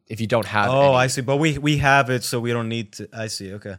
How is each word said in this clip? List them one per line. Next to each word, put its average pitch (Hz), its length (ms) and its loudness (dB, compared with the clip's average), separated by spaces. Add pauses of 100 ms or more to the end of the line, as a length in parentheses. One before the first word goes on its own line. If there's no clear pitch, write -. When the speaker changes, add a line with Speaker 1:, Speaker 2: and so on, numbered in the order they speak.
Speaker 1:
if 107 140 -8
you 110 60 -4
don't 110 180 0
have 104 240 0
Speaker 2:
Oh, 139 200 4
Speaker 1:
any. 131 60 4
Speaker 2:
I 127 120 4
see. 131 140 -4
But 139 160 0
we, 151 200 0
we 147 200 0
have 139 320 4
it, 127 140 0
so 123 160 -4
we 120 120 -4
don't 117 180 -2
need 113 240 -6
to. 104 200 -14
I 110 140 -8
see. 98 260 -10
Okay. 101 260 -12